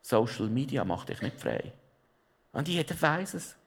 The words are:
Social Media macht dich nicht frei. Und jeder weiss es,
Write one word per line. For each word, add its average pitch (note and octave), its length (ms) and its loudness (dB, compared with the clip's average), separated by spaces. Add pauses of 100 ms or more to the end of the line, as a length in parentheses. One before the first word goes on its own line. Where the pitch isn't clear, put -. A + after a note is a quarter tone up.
Social A2+ 480 2
Media B2 360 0
macht F2 240 -2
dich - 120 -6
nicht - 200 -4
frei. - 320 -2 (800)
Und D3 160 -2
jeder E3+ 320 0
weiss D#3+ 340 2
es, - 220 -10 (100)